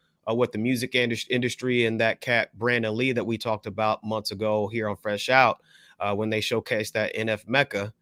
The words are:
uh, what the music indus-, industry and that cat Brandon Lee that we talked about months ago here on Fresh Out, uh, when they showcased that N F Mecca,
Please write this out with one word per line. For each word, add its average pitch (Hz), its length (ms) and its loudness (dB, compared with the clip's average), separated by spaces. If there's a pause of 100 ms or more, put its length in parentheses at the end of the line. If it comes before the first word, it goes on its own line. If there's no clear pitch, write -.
(260)
uh, 113 80 0
what 120 180 2
the 107 60 -4
music 123 360 -2
indus-, 117 340 0
industry 123 560 0
and 110 160 0
that 113 220 0
cat 117 360 -2
Brandon 113 380 0
Lee 127 160 0
that 110 140 0
we 113 100 -2
talked 110 300 -4
about 107 360 -2
months 110 280 -4
ago 107 380 0
here 107 200 -4
on 101 80 -4
Fresh 104 320 -4
Out, 127 300 6 (420)
uh, 101 140 0
when 107 160 -2
they 110 100 0
showcased 110 520 -2
that 110 220 0
N 113 140 -4
F 107 180 -2
Mecca, 110 560 0